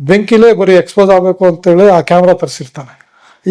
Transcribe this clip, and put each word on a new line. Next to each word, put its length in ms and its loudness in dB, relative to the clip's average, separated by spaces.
ಬೆಂಕಿಲೇ 520 2
ಬರೀ 220 0
ಎಕ್ಸ್‌ಪೋಸ್ 360 0
ಆಗ್ಬೇಕು 360 0
ಅಂತೇಳಿ 420 0
ಆ 120 2
ಕ್ಯಾಮರಾ 320 0
ತರಿಸಿರ್ತಾನೆ. 760 -12